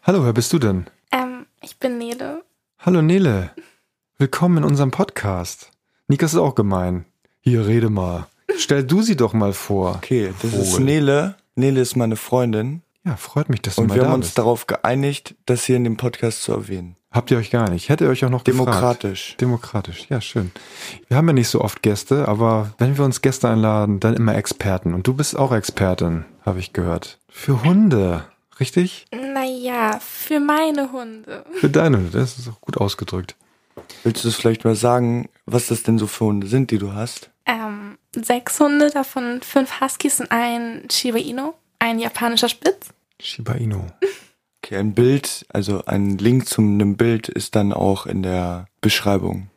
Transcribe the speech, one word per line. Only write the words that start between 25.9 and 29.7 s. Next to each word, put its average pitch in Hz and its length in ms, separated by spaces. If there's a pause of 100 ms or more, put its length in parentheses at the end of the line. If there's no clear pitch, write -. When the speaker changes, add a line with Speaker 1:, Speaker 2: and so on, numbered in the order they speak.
Speaker 1:
habe 92 140
ich 90 140
gehört. 87 460 (100)
Für 127 340
Hunde, 127 640 (340)
richtig? - 520
Speaker 2:
Na 269 340
ja, 247 560